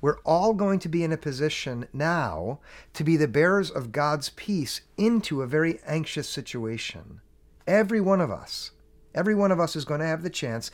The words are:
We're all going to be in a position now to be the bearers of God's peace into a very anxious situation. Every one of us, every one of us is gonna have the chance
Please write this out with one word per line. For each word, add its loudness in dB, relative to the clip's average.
We're 0
all 4
going 2
to -4
be 0
in 0
a 0
position -4
now -2
to -4
be 6
the 4
bearers 4
of -6
God's 0
peace -4
into 2
a -4
very 0
anxious -4
situation. -8
Every 2
one 4
of 0
us, -10
every 2
one 4
of 4
us 0
is -4
gonna -2
have -2
the -4
chance -6